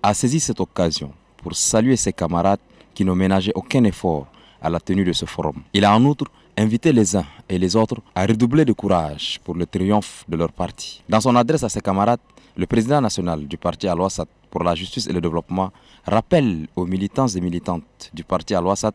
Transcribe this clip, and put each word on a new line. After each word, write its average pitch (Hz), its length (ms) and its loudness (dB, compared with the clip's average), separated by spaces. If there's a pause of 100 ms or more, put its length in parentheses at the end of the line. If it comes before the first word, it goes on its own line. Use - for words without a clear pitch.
a 104 100 4
saisi 131 260 0
cette - 220 -2
occasion 82 500 -2 (280)
pour 85 180 -10
saluer 117 400 2
ses 98 160 -2
camarades 87 480 0 (320)
qui 95 140 -2
n'ont 92 80 2
ménagé 95 400 0
aucun 123 300 0
effort 85 420 -2 (340)
à 76 80 -4
la 85 100 -2
tenue 95 240 -2
de 87 120 0
ce - 100 -4
forum. - 380 -6 (100)
Il 101 140 4
a 104 100 8
en 120 80 6
outre 143 220 0 (280)
invité 110 380 2
les 107 240 4
uns 90 80 0 (240)
et 92 80 -4
les 90 180 0
autres 110 280 0 (120)
à 92 120 0
redoubler 120 400 4
de 113 80 2
courage 82 680 -2
pour 90 120 -8
le 87 100 -4
triomphe 98 640 -2
de 82 80 -4
leur 82 160 -2
parti. - 560 -10
Dans 110 140 2
son 120 140 2
adresse 123 260 2
à 113 80 -4
ses - 100 -6
camarades, 104 400 0 (340)
le - 120 -4
président 117 340 2
national 87 460 -4
du 82 100 -10
parti 87 320 -4
Al-Wassat 87 380 -2 (240)
pour 85 120 -6
la 87 120 2
justice 92 320 -8
et - 80 -4
le 87 80 -2
développement 90 500 -4 (320)
rappelle 110 720 0
aux 90 80 -2
militants 98 440 -2
et 92 120 -4
militantes 87 720 -6
du 80 120 -12
parti 92 300 -4
Al-Wassat 98 400 0